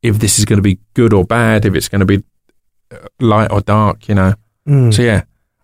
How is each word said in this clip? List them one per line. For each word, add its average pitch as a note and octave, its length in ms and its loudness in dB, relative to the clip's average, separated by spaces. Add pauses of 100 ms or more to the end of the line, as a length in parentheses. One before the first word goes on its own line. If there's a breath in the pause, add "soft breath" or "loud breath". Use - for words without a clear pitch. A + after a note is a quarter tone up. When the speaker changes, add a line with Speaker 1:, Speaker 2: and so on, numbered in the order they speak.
Speaker 1:
if G#2+ 180 -2
this G#2 180 -2
is G#2 60 0
gonna G#2 180 0
be G2 160 0 (160)
good A#2 180 2
or F#2+ 120 2
bad, A2+ 400 0
if G2 100 0
it's - 140 -4
gonna G2 160 -2
be, G2+ 180 0 (720)
uh, - 40 -20 (220)
light A2 320 0
or G2+ 100 -2
dark," G#2 480 -2
you G#2 60 -2
know? F#2+ 200 0 (340)
Speaker 2:
Mm. B2+ 260 2
Speaker 1:
So, A#2 80 0
yeah, A2 200 0 (420)